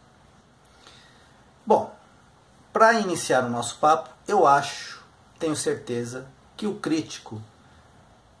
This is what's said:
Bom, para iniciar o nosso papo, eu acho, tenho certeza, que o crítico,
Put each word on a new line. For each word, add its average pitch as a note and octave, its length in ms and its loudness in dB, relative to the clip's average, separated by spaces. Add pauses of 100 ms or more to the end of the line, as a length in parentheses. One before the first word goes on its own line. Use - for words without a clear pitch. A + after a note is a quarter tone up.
(1700)
Bom, - 300 2 (800)
para A3 260 6
iniciar D3+ 460 0
o A#2+ 40 -4
nosso A#2+ 280 -6
papo, D#3 320 2 (180)
eu G3 180 4
acho, - 560 0 (380)
tenho D#3 160 -4
certeza, C3 720 -6 (300)
que G#3+ 100 -6
o G3 80 -6
crítico, D3+ 640 -6 (1000)